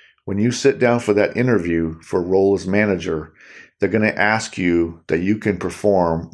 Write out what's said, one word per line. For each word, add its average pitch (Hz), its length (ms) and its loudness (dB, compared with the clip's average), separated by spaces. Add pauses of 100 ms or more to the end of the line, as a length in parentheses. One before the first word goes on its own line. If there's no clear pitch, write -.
(260)
when 98 120 -6
you 113 140 0
sit 131 260 0
down 120 220 2
for 107 160 0
that 101 200 2
interview 85 680 0
for 92 200 -2
role 95 320 2
as 90 140 -4
manager, 92 680 -2 (460)
they're 98 100 0
gonna 107 200 2
ask 107 500 0
you 85 480 0
that 85 140 0
you 104 180 0
can 104 180 -2
perform 87 760 0